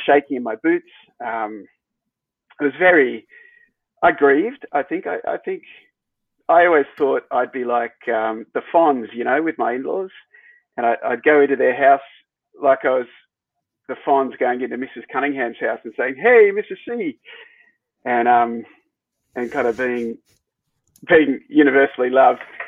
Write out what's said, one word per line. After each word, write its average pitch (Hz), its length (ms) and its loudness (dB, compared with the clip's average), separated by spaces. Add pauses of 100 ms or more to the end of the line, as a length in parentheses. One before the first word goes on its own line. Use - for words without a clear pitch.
shaking 143 320 0
in 123 60 -6
my 110 140 -8
boots. 170 340 -4 (340)
Um, 110 420 -8 (920)
it - 40 0
was 135 140 -2
very, 147 480 2 (760)
I 170 100 4
grieved. 160 600 0
I 139 100 -2
think, 165 240 -8
I, 180 200 -6
I - 120 -4
think 190 240 -10 (840)
I 175 180 6
always 151 200 4 (120)
thought 135 320 0
I'd 123 220 -2
be 127 120 -6
like, 120 300 -4 (140)
um, 110 440 -4
the 123 100 -4 (120)
Fonz, 135 400 2
you 120 100 -8
know, 135 180 0
with 160 160 -4
my 120 160 -4
in-laws. 170 360 -6 (640)
And 120 80 -2
I, 117 120 2 (100)
I'd 120 160 -4
go 151 180 4
into 139 160 2
their 127 200 0
house 139 260 4 (580)
like 135 240 0
I 135 60 0
was 127 160 -2 (800)
the 127 100 -10 (100)
Fonz 135 320 0
going 127 240 -2
into 120 160 -6
Missus 127 340 -12
Cunningham's 135 480 -4
house 113 240 -4
and 117 120 -14
saying, 131 200 -4
"Hey, 214 360 6
Missus 202 260 -8 (100)
C." 220 300 -8 (840)
And, 120 220 0
um, 117 380 2 (720)
and 120 160 -8
kind 131 140 -2
of 113 100 -2
being, 123 400 -6 (880)
being 147 420 2
universally 135 600 2
loved. 127 320 2 (280)